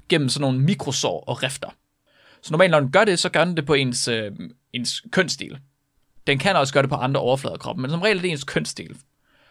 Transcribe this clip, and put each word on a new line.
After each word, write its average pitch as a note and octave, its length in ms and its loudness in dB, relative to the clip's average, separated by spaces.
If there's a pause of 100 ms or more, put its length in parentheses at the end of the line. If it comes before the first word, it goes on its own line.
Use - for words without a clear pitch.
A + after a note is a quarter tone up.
gennem D3 200 2
sådan C3 120 -2
nogle C3 180 0
mikrosår C3+ 680 0
og B2+ 160 -6
rifter. - 260 -6 (760)
Så - 80 -12
normalt, E3+ 200 6
når D#3 80 6
den C3+ 120 0
gør F#3 140 6
det, F#3+ 140 4
så F#3+ 100 0
gør D#3+ 160 2
den F3 120 -2
det D3+ 80 -2
på D3+ 80 2
ens, C3+ 340 0
øh, A2 240 -2 (420)
ens A#2+ 380 -6
kønsdel. - 460 -2 (680)
Den C#3 120 2
kan G3 160 2
også C#3 180 0
gøre C#3 100 4
det C3+ 60 -2
på D3 60 -2
andre C3 260 -2
overflader C3 320 -2
af - 60 -10
kroppen, - 220 -8
men C3 100 -6
som E3+ 100 -4
regel G3+ 160 2
er F3 40 -8
det F3+ 100 -2
ens C#3 120 -6
kønsdel. - 540 -8 (540)